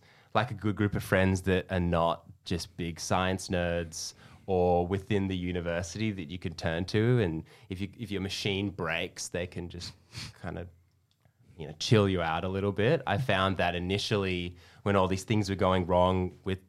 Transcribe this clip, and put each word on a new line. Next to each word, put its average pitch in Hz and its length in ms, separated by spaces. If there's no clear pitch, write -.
like, 110 160
a 110 40
good 98 220
group 104 200
of 98 80
friends 95 380
that 92 280
are 92 100
not 85 440
just - 320
big 85 240
science 92 480
nerds, 87 680
or 90 400
within 98 420
the 95 80
university 87 760
that 92 160
you 90 100
can 87 140
turn 85 320
to. 117 360
And 80 240
if 92 100
you, 98 80
if 107 120
your 95 100
machine 98 480
breaks, 90 600
they 87 180
can 85 240
just 85 240
<laughs> - 240
kinda, 87 240
you 78 100
know, 76 120
chill 104 320
you 90 100
out 82 240
a 92 40
little 98 240
bit. 117 340
I 101 100
found 95 400
that 87 180
initially 90 840
when 101 140
all 92 120
these 95 160
things 107 240
were 98 80
going 92 300
wrong 90 460
with 95 140